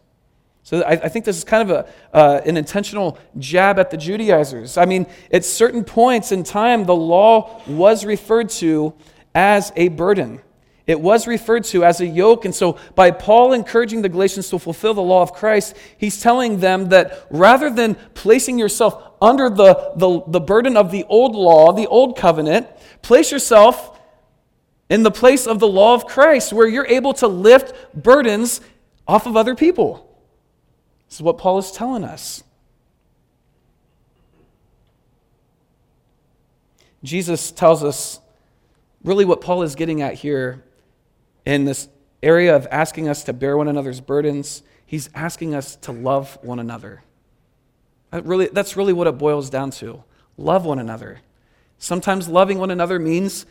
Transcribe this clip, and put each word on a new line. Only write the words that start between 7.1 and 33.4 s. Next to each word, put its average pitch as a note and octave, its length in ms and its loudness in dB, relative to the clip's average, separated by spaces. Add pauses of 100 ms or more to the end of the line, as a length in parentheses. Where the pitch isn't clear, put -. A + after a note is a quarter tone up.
was G3+ 400 2
referred A3 420 -2
to D#3 460 -4 (400)
as G3+ 420 2
a F3 120 2
burden. D#3+ 520 -4 (460)
It D#3+ 140 -2
was A3 260 2
referred A#3 380 -2
to F3 200 0
as F3 160 2
a F3+ 60 -2
yoke. G3 380 2
And F#3 100 -6
so F3 220 -2 (180)
by - 160 6
Paul B3 440 4
encouraging A3+ 480 -2
the F#3+ 80 -4
Galatians F#3+ 400 -4
to F3+ 80 -4
fulfill G#3+ 340 -4
the G3+ 100 -4
law F3+ 200 4
of F3 100 -2
Christ, A3 420 -2 (220)
he's G#3 240 -6
telling A#3 400 0
them F#3 300 0
that - 400 2
rather A#3 400 4
than A3+ 240 -2 (180)
placing B3 460 0
yourself G#3 540 -2 (100)
under B3+ 260 4
the, G3 480 6
the, F3 300 0
the E3 140 -2
burden A3+ 360 0
of G3 140 4
the F#3+ 140 -6
old A3+ 300 2
law, E3 380 6
the G#3 140 -4
old A#3+ 320 2
covenant, E3 480 0 (340)
place C#4+ 320 2
yourself A#3+ 640 2 (920)
in G#3+ 120 2
the G#3+ 80 2
place C4 360 2
of A3 120 -4
the A3 80 2
law G3+ 280 4
of A#3+ 100 -2
Christ, C#4 480 2
where A3+ 160 4
you're B3+ 180 -4
able B3+ 280 0
to A#3+ 140 -2
lift G#3+ 440 4 (220)
burdens A#3 680 0 (480)
off G#3+ 180 2
of A3+ 100 -6
other A3 180 0
people. - 640 -2 (880)
This - 80 -20
is D3+ 60 -16
what E3 160 -2
Paul F#3 180 -2
is F#3+ 160 -8
telling A#3 320 -8
us. - 400 -16 (4000)